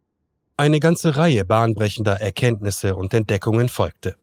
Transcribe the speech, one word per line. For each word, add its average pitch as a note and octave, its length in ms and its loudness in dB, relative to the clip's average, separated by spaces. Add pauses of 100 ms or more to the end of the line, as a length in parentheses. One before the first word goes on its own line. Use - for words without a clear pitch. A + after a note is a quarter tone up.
(560)
Eine D3+ 240 4
ganze E3 360 2
Reihe C#3+ 280 2
bahnbrechender G#2+ 760 0
Erkenntnisse G#2 720 -2
und F#2+ 180 -6
Entdeckungen A2+ 560 0
folgte. - 540 -6